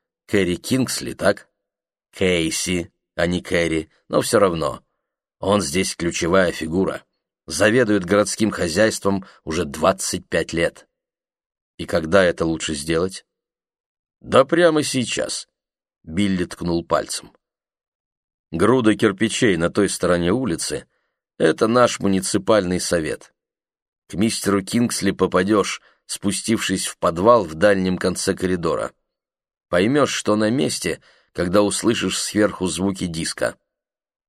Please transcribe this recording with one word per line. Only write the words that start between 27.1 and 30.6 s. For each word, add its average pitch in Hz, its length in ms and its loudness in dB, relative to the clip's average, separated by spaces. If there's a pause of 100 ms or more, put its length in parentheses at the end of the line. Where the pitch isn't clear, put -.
в 80 120 -10
дальнем 92 420 2
конце 92 380 -2
коридора. 82 580 -2 (760)
Поймёшь, 120 440 2
что - 220 0
на 107 140 2
месте, 127 520 -2 (320)